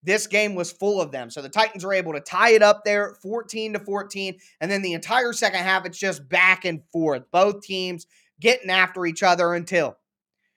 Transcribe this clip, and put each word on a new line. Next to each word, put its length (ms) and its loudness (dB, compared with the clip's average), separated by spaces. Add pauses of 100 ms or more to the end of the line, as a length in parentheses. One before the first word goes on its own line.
this 240 0
game 300 0
was 160 -4
full 280 0
of 120 -4
them. 180 -10
So 100 -12
the 80 -12
Titans 360 -2
were 80 -2
able 220 -2
to 60 -6
tie 300 2
it 140 8
up 200 6
there, 380 -2
fourteen 520 -8
to 40 -4
fourteen. 600 -8 (200)
And 80 -6
then 140 -2
the 120 -4
entire 380 -2
second 280 0
half, 260 0
it's 120 -12
just 300 -6
back 360 4
and 180 -4 (100)
forth. 380 -2
Both 320 2
teams 460 -8 (320)
getting 300 2
after 360 0
each 160 -4
other 320 4
until 440 -2 (580)